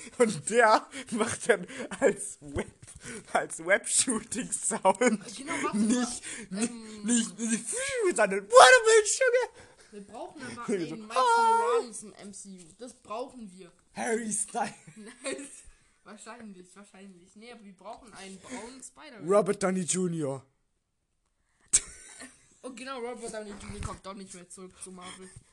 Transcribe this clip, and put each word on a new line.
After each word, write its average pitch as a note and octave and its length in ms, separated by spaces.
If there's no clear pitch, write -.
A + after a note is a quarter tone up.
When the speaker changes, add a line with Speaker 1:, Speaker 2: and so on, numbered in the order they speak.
Speaker 1:
Und G#3+ 320
der A3 380
macht A3+ 380
dann F#3+ 180
als - 420
Web-, D3 260
als D#3+ 320
Web-Shooting-Sound - 1700
Speaker 2:
Genau, C#4 160
warte F4 140
Speaker 1:
nicht, A#3 760
Speaker 2:
mal. F#3+ 100
Speaker 1:
nicht, A#3 100
Speaker 2:
Ähm, A3 340
Speaker 1:
nicht, G#3+ 340
nicht, A3+ 260
sondern G3+ 320
Watermelon A4+ 580
Sugar. A#4+ 440
Speaker 2:
Wir G#3 160
brauchen D4 360
aber A#3 220
Speaker 1:
Hier G3 120
Speaker 2:
einen D#3+ 120
Speaker 1:
so, D#3 60
Speaker 2:
Miles A3 200
Speaker 1:
„Hi.“ A#4 600
Speaker 2:
Morales A#3 260
im G#3 100
M F#3+ 200
C - 160
U. F3 40
Das B3 160
brauchen A#3 560
wir. F3+ 200
Speaker 1:
Harry A3+ 380
Styles. - 400
Speaker 2:
<laughs> A3 280
Nice. C#4 400
Wahrscheinlich, G#3+ 720
wahrscheinlich. F#3+ 600
Nee, A3 160
aber A3+ 120
wir G3 120
brauchen G#3+ 380
einen F#3+ 260
braunen B3+ 440
Spider-Man. - 480
Speaker 1:
Robert G3+ 300
Downey F#3 200
Junior D#3+ 640
Speaker 2:
Und B3+ 140
genau, B3+ 240
Robert A#3 340
Downey G#3+ 280
Junior G#3 200
kommt G3+ 240
doch F#3+ 100
nicht F#3+ 180
mehr F3 160
zurück F#3 240
zu F#3 80
Marvel. F#3 380